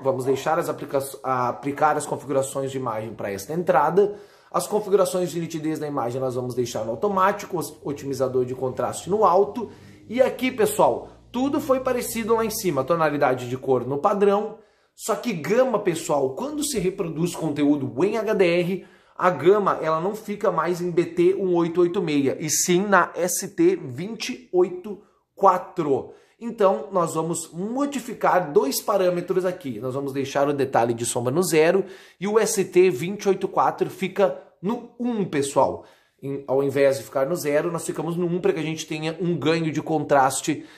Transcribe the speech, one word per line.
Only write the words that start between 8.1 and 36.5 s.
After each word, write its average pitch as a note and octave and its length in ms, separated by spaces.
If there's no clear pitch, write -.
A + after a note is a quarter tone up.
de B2 100
contraste B2+ 560
no G#3+ 140
alto. G3 460
E B3 140
aqui, B3 300
pessoal, F3+ 560
tudo C#4 280
foi C4 200
parecido A#3+ 560
lá A3+ 80
em G#3+ 60
cima. C#3+ 340
Tonalidade C#3+ 640
de B2+ 80
cor B2+ 280
no C#3 140
padrão. G3+ 600
Só - 220
que A#3+ 160
gama, G#3+ 480
pessoal, D3 540
quando D4 280
se A#3+ 160
reproduz E3+ 560
conteúdo C#3+ 720
em A3 120
H G#3+ 180
D F3 260
R, F3+ 260
a F3+ 120
gama F3 500
ela D#3+ 180
não G3 160
fica G#3 360
mais E3+ 320
em F3 80
B E3 160
T F3 300
um F#3 180
oito E3+ 260
oito F3 220
meia, C#3+ 360
e D3+ 120
sim F3+ 320
na G3 320
S F3+ 340
T F3 280
vinte E3+ 540
e - 220
oito F#3 480
quatro. E3+ 800
Então, G#3+ 540
nós E3 220
vamos D#3+ 360
modificar G3 1000
dois B3 260
parâmetros F3+ 680
aqui. C3+ 340
Nós B2+ 140
vamos C#3 180
deixar C#3 340
o D3 60
detalhe B2 400
de A#2 140
sombra B2 260
no E3+ 100
zero E3 440
e F#3 80
o G#3+ 100
S G3+ 240
T F#3 280
vinte F3 340
e G3+ 60
oito F#3+ 180
quatro D#3 400
fica F#3+ 500
no A#3 300
um, A#3 240
pessoal. C3+ 640
Em, C#3 240
ao C3+ 160